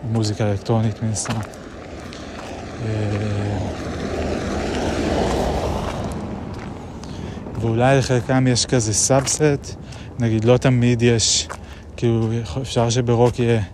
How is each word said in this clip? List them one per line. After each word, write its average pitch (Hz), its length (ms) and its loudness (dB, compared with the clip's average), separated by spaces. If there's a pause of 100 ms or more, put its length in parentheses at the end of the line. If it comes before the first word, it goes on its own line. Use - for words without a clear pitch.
מוזיקה 110 480 0
אלקטרונית 110 520 0
מן 110 80 0
הסתם. 113 280 -4 (1500)
אה... 104 720 -2 (4000)
ואולי 117 380 4
לחלקם 131 500 2
יש 123 180 2
כזה 113 280 2
סאבסט, 139 840 2 (440)
נגיד 110 260 2
לא 123 120 8
תמיד 123 440 4
יש, 117 460 4 (500)
כאילו, 113 360 2
יכול-, 117 280 -4
אפשר 117 280 0
שברוק 120 500 4
יהיה 117 220 4 (120)